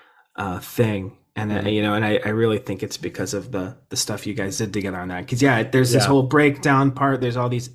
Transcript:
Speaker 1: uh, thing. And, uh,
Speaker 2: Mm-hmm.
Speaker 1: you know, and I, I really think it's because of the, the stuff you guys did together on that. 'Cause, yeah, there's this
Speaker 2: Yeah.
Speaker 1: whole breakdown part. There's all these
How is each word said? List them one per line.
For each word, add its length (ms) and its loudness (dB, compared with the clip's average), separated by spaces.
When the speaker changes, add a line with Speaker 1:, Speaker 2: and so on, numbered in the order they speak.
Speaker 1:
uh, 240 -6
thing. 560 -2
And, 160 -4
uh, 60 -2
Speaker 2:
Mm-hmm. 100 -2
Speaker 1:
you 140 0
know, 120 0
and 100 0
I, 200 2
I 60 -2
really 280 2
think 240 -6
it's 140 -8
because 380 -8
of 180 -8
the, 240 -8
the 60 -8
stuff 300 -6
you 80 -6
guys 240 -4
did 140 -4
together 260 -4
on 100 -8
that. 200 -10
'Cause, 140 0
yeah, 200 4
there's 300 2
this 120 4
Speaker 2:
Yeah. 40 2
Speaker 1:
whole 160 6
breakdown 640 4
part. 300 0
There's 160 -2
all 140 0
these 240 -4